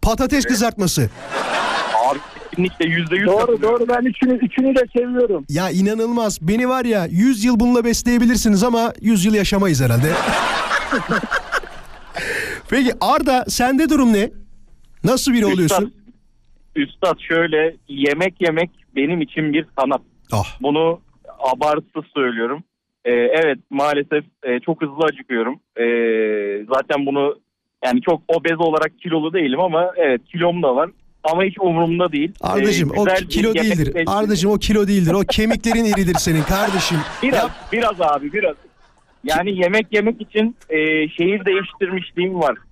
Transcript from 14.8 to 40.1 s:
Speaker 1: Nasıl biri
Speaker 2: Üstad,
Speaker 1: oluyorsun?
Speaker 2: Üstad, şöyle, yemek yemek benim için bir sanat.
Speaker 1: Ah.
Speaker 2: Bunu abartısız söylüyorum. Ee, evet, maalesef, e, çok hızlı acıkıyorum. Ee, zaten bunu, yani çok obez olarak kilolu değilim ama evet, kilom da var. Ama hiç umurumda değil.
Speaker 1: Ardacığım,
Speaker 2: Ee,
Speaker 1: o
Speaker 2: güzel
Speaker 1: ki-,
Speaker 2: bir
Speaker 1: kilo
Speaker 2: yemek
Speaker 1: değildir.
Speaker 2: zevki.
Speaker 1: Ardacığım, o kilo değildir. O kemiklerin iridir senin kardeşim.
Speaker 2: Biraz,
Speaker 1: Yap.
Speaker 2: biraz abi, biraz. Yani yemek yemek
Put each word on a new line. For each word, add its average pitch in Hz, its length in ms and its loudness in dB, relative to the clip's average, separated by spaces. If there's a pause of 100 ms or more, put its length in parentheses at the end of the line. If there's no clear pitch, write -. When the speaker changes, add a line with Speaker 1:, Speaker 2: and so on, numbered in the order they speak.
Speaker 1:
Nasıl 254 280 2
biri 240 80 2
Speaker 2:
Üstad, 202 140 2
Speaker 1:
oluyorsun? 185 400 2 (800)
Speaker 2:
Üstad, 156 420 -2 (100)
şöyle, 165 480 0 (120)
yemek 143 520 0
yemek 170 300 0 (260)
benim 151 240 0
için 151 320 -4
bir 156 140 -2 (140)
sanat. 131 200 0 (320)
Speaker 1:
Ah. 104 300 -4
Speaker 2:
Bunu 165 380 0 (380)
abartısız 151 680 -2 (100)
söylüyorum. 127 480 -4 (420)
Ee, 123 80 0
evet, 131 460 2 (120)
maalesef, 143 540 -2 (180)
e, 123 180 -4
çok 165 220 -4
hızlı 147 220 -2
acıkıyorum. 131 500 -2 (220)
Ee, 117 80 -2 (880)
zaten 139 320 -2
bunu, 139 320 -2 (460)
yani 127 180 2
çok 165 260 0
obez 165 320 0
olarak 156 380 0
kilolu 160 340 -2
değilim 156 280 0
ama 180 360 0
evet, 139 240 2 (120)
kilom 175 300 -2
da 131 140 2
var. 160 140 0 (340)
Ama 165 200 0
hiç 190 160 -4
umurumda 170 520 0
değil. 151 280 -2
Speaker 1:
Ardacığım, 190 540 0
Speaker 2:
Ee, 202 60 0
Speaker 1:
o 208 40 2
Speaker 2:
güzel 185 140 2
Speaker 1:
ki-, 190 60 -4
Speaker 2:
bir 180 60 -12
Speaker 1:
kilo 214 180 0
Speaker 2:
yemek 220 160 0
Speaker 1:
değildir. 165 280 0
Speaker 2:
zevki. 170 180 -2
Speaker 1:
Ardacığım, 202 400 0
o 208 80 2
kilo 208 300 2
değildir. 185 240 2
O 196 80 2
kemiklerin 226 640 0
iridir 196 300 0
senin 160 280 0
kardeşim. 190 560 0 (240)
Speaker 2:
Biraz, 247 200 2
Speaker 1:
Yap. 160 80 -2 (220)
Speaker 2:
biraz 214 280 -2
abi, 147 320 0
biraz. 208 240 -2 (680)
Yani 180 340 -2
yemek 190 340 2
yemek 214 280 0